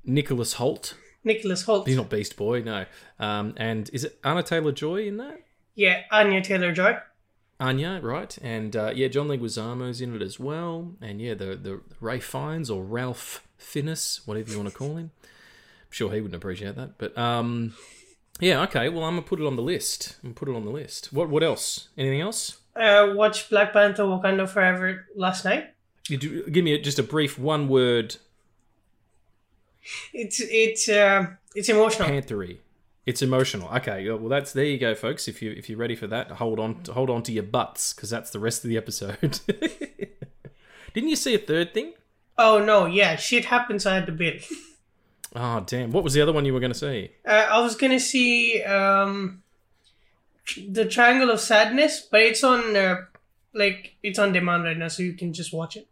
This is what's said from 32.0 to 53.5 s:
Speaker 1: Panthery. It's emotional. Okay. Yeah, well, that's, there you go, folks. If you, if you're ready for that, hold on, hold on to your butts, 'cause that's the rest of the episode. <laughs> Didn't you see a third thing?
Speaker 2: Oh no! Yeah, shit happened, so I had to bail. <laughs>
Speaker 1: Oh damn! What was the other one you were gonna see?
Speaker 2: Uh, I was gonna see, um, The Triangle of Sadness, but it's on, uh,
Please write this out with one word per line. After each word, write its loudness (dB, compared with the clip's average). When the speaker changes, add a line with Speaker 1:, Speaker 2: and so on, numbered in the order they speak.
Speaker 1:
Panthery. -4
It's -2
emotional. 0
Okay. -4
Yeah, -2
well, -6
that's, -2
there 0
you 0
go, 0
folks. -6
If -12
you, -8
if -14
you're -8
ready -4
for -10
that, -6
hold -2
on, -4
hold 0
on -2
to -8
your -2
butts, -4
'cause -12
that's -8
the -8
rest -2
of -4
the 0
episode. -4
<laughs> -10
Didn't -2
you 2
see 0
a 2
third 0
thing? -4
Speaker 2:
Oh 8
no! 6
Yeah, 4
shit 2
happened, 0
so 2
I 2
had 0
to -6
bail. -2
<laughs> -20
Speaker 1:
Oh -2
damn! -4
What 2
was 0
the 6
other 4
one 2
you 2
were 0
gonna -2
see? -6
Speaker 2:
Uh, 6
I 4
was 0
gonna 2
see, 2
um, 2
The 0
Triangle 6
of 2
Sadness, 4
but 8
it's 4
on, 4
uh, 4